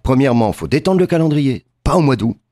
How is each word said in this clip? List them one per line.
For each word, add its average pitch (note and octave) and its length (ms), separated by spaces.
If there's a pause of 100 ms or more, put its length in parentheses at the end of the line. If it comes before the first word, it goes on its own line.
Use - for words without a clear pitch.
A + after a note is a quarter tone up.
Premièrement, B2+ 500
faut - 160
détendre F3+ 320
le F#3 60
calendrier. D3+ 580 (180)
Pas C#3+ 140
au D3 60
mois C#3 140
d'août. G#2+ 200 (160)